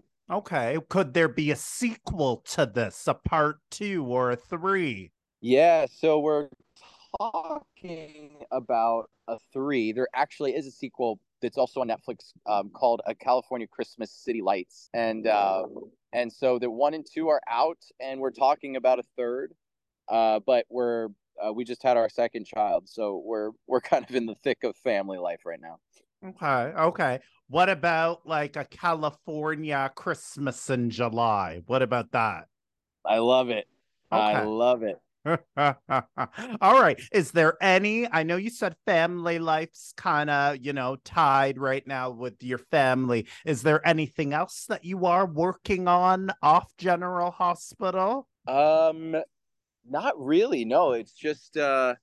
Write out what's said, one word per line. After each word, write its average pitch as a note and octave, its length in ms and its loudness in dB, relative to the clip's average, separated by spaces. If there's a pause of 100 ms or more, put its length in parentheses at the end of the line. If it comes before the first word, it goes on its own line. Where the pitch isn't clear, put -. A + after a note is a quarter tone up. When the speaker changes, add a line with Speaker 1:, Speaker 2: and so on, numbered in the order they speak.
(320)
Speaker 1:
Okay. D#3+ 460 -2 (120)
Could E3 240 0
there E3 140 4
be D3+ 240 -2
a D3 40 -2
sequel E3 840 -4 (120)
to D3+ 160 0
this, G#2+ 420 -4
a C#3+ 60 2
part D3+ 460 -2 (120)
two G3 340 -6
or B2 260 0
a A#2+ 40 -2
three? D#3+ 760 -4 (300)
Speaker 2:
Yeah, D3+ 500 4
so D#3 280 2
we're D3 300 0 (720)
talking E3 1300 -10
about A2+ 580 -2 (180)
a A2+ 100 -8 (160)
three. C3 380 0
There B2 220 -2
actually C3+ 420 -2
is D3 120 -6
a B2+ 40 -16
sequel A#2 480 -6 (220)
that's - 160 -6
also B2+ 240 -2
on A#2+ 60 -2
Netflix, - 460 -10 (120)
um, G2+ 240 -2
called A#2 380 0
A A2 80 -4
California B2+ 520 -2
Christmas, - 440 -10
City A2+ 300 -6
Lights. F#2 520 -4
And, A2+ 340 -2
uh, G2 360 2 (480)
and A#2+ 200 -4
so B2+ 280 0
the A#2+ 100 -2
one C#3 240 0
and D#3 160 -10
two D#3+ 200 -2
are D3 200 2
out, C#3 280 0 (240)
and C3+ 180 -8
we're C3 120 -2
talking C3+ 440 0
about B2+ 240 2
a A#2+ 40 -8 (140)
third, B2+ 360 -6 (560)
uh, A2 360 2
but B2 240 4
we're, A#2 380 -2 (340)
uh, G#2+ 120 -4
we B2 100 -8
just A#2 180 -10
had B2+ 140 2
our A2+ 140 2
second A#2 360 -4
child, G2 440 -2
so G2+ 360 -6
we're, A2 260 -4 (160)
we're B2+ 140 2
<laughs> - 120 -14
kind B2 140 2
of B2 80 -8
in A#2+ 100 0
the A2+ 180 -10
thick B2+ 200 -2
of A2 140 -4
family G2 400 -2
life F2 280 -6
right E2 160 -10
now. E2 160 -16 (500)
Speaker 1:
Okay, C#3+ 500 -2
okay. D#3+ 420 0 (280)
What F3 220 2
about, E3 580 0
like, D3 300 -4
a C3+ 80 -8
California D3+ 1300 -4
Christmas - 760 -6
in A#2+ 200 0
July? G#2+ 760 0
What C3 160 0
about A#2+ 300 -2
that? G#2+ 360 -2 (580)
Speaker 2:
I A2 140 2
love B2 300 4
it. A2 160 -4 (460)
I G#2+ 240 2
Speaker 1:
Okay. A2 100 0
Speaker 2:
love A2+ 380 2
it. G2+ 140 -4 (280)
Speaker 1:
<laughs> D#3+ 140 0 (1200)
All A#3+ 200 8
right. D#3+ 180 4 (120)
Is F#3 200 2
there E3 300 4
any, G#3 500 2
I D#3+ 120 2
know E3+ 140 -2
you G#3 120 -6
said G3 260 -6 (100)
family E3+ 540 0
life's D#3+ 640 -4
kinda, D3 600 0
you C#3+ 120 -6
know, C3 300 -4
tied C#3 540 2
right C3+ 280 -2
now C3 260 -6
with A#2+ 320 -10
your B2+ 140 -4
family. B2+ 680 2 (180)
Is C#3 180 -2
there D#3 240 4
anything D#3 460 0
else F3 360 -4
that F3+ 160 -6
you F3+ 200 -2
are F#3 200 4
working F3+ 640 -2
on F#3 440 4 (100)
off D#3 360 4
General F3 540 0
Hospital? F#3+ 960 -2 (200)
Speaker 2:
Um, D#3+ 680 4 (720)
not E3+ 300 -2
really, D3+ 480 2
no. C#3 280 4
It's A2+ 200 -6
just, - 440 -8
uh, C3+ 460 2